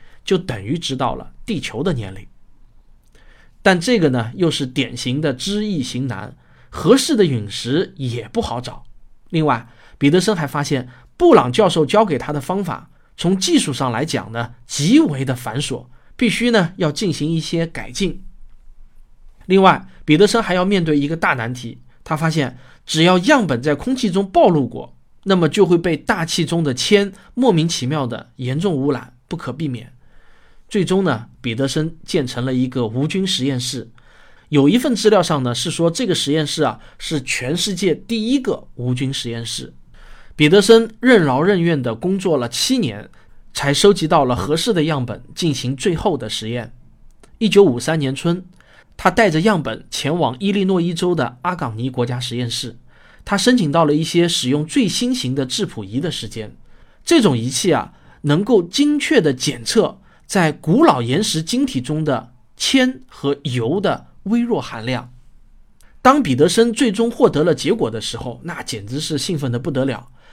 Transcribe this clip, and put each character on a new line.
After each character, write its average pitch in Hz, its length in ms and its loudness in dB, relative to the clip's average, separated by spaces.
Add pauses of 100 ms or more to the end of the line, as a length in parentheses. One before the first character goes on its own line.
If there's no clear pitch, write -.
(240)
就 190 140 0
等 110 260 -4
于 160 140 -4
知 135 180 -6
道 127 180 -2
了 - 180 -14 (120)
地 175 160 -6
球 - 220 -8
的 180 100 0
年 101 220 -6
龄。 98 120 -16 (1400)
但 185 180 4
这 233 180 2
个 160 120 2
呢， 120 260 -2
又 175 140 2
是 139 160 -4
典 127 300 -6
型 127 240 -4
的 147 140 -2
知 202 320 -4
易 175 160 -4
行 127 240 -6
难， 107 300 -10 (340)
合 220 260 4
适 269 180 0
的 214 100 4
陨 110 260 -2
石 - 460 -4
也 120 320 -8
不 226 120 -4
好 123 200 -6
找。 - 240 -14 (460)
另 160 140 0
外， 123 240 0 (300)
彼 143 120 4
得 180 100 4
森 208 140 0
还 160 120 -4
发 147 160 -4
现 127 260 -4 (280)
布 339 180 6
朗 127 180 6
教 202 160 4
授 160 160 2
教 208 200 4
给 165 120 -2
他 151 160 -6
的 143 80 -2
方 190 240 -4
法， - 260 -8 (260)
从 190 220 0
技 285 200 2
术 151 140 0
上 127 180 -2
来 117 140 -2
讲 110 280 -6
呢， 117 220 -8 (120)
极 202 340 4
为 143 240 0
的 127 100 -2
繁 123 260 -6
琐， 123 260 -8 (300)
必 240 120 2
须 240 220 0
呢 190 260 2
要 156 160 0
进 175 200 -2
行 151 200 -4
一 165 80 0
些 165 260 -4
改 123 240 -12
进。 165 320 -4 (1200)
另 190 160 6
外， 175 260 4 (160)
彼 151 120 4
得 202 100 8
森 226 160 2
还 180 120 -2
要 185 100 0
面 190 200 2
对 151 140 2
一 143 100 0
个 160 80 -4
大 165 180 0
难 120 180 -4
题， 123 280 -12 (240)
他 156 120 -4
发 160 140 0
现 156 280 -2 (260)
只 160 180 0
要 180 160 6
样 226 280 4
本 123 160 0
在 147 120 2
空 254 220 -4
气 220 140 0
中 190 180 -2
暴 311 200 6
露 147 200 2
过， - 280 -14 (280)
那 190 100 2
么 170 140 2
就 202 160 4
会 170 140 4
被 170 180 0
大 165 300 -2
气 170 180 -2
中 170 180 -2
的 139 120 -2
铅 202 400 2 (180)
莫 247 180 2
名 165 160 4
其 147 200 -4
妙 139 200 -2
的 - 300 -10
严 131 240 -4
重 185 140 0
污 143 180 0
染， - 220 -8 (120)
不 170 100 -8
可 165 160 -10
避 151 160 -6
免。 120 240 -12 (720)
最 196 180 0
终 190 200 0
呢， 117 240 -2 (120)
彼 117 140 -4
得 131 140 -2
森 160 360 -4
建 147 220 -2
成 123 180 -6
了 131 80 -2
一 127 140 0
个 123 220 -4
无 127 180 -2
菌 190 180 -2
实 156 200 -4
验 131 160 -2
室。 123 300 -10 (580)
有 143 200 4
一 208 80 4
份 247 200 2
资 214 120 2
料 202 140 6
上 151 220 0
呢， 120 100 -2
是 - 160 -6
说 165 200 0
这 233 160 -4
个 180 80 0
实 - 180 -2
验 156 120 2
室 147 200 -2
啊， 113 160 -2 (180)
是 147 240 -4
全 131 340 -4
世 190 180 -4
界 175 200 0
第 226 360 -4
一 269 100 2
个 214 340 -6
无 123 180 -4
菌 131 200 -2
实 - 180 -8
验 117 140 -8
室。 - 300 -10 (600)
彼 151 140 4
得 196 120 8
森 226 400 6
任 240 240 6
劳 135 160 2
任 180 220 2
怨 165 180 2
地 120 140 -2
工 180 240 -2
作 185 180 0
了 120 120 -2
七 - 300 -2
年， 110 300 -4 (440)
才 143 200 -2
收 202 220 6
集 156 140 -2
到 156 160 4
了 127 100 0
合 143 220 -2
适 220 160 -2
的 165 120 2
样 143 220 -2
本 107 160 -10 (100)
进 156 220 -2
行 127 220 -6
最 175 180 -2
后 165 220 0
的 117 120 -8
实 110 200 -8
验。 117 260 -8 (640)
一 113 100 2
九 196 140 8
五 127 160 4
三 160 200 -2
年 135 140 -2
春， 175 320 -2 (520)
他 - 140 2
带 208 200 4
着 156 120 0
样 196 200 2
本 113 280 -8
前 156 280 -2
往 127 220 0
伊 196 100 -2
利 196 140 0
诺 185 160 2
伊 175 120 0
州 175 220 0
的 143 280 -4
阿 180 120 -4
冈 117 240 -8
尼 127 100 -4
国 123 160 -2
家 123 140 -6
实 120 180 -8
验 120 140 -4
室。 - 280 -8 (460)
他 202 140 -2
申 247 180 4
请 170 140 2
到 165 140 4
了 147 100 2
一 156 80 2
些 170 260 2
使 127 200 -2
用 151 180 0
最 220 220 0
新 247 260 -2
型 135 220 -4
的 135 100 -2
质 196 180 -4
谱 107 200 -10
仪 110 160 -6
的 165 100 -4
时 117 180 -10
间。 107 280 -12 (480)
这 262 180 4
种 143 160 4
仪 117 100 -4
器 165 240 0
啊， 120 220 -2 (280)
能 151 200 2
够 208 180 4
精 294 380 0
确 277 220 2
地 156 120 2
检 123 320 -6
测 - 360 0 (260)
在 170 240 2
古 220 340 2
老 147 160 4
岩 123 220 0
石 160 200 -2
晶 247 220 -2
体 143 160 -4
中 156 240 -4
的 131 280 -4 (240)
铅 262 500 0
和 139 380 -4
铀 127 360 -2
的 170 280 -4 (160)
微 233 160 0
弱 233 200 -2
含 117 240 -12
量。 - 280 -6 (920)
当 285 200 4
彼 147 120 0
得 147 140 4
森 233 240 2
最 233 180 2
终 226 180 0
获 233 220 2
得 277 140 0
了 170 100 2
结 - 180 -2
果 220 180 -2
的 110 100 -8
时 - 160 -8
候， 120 260 -12
那 170 220 -12
简 104 200 -10
直 123 140 -8
是 156 180 -6
兴 156 220 -4
奋 139 140 -4
得 120 80 -2
不 175 100 -6
得 127 140 0
了。 127 240 -6 (240)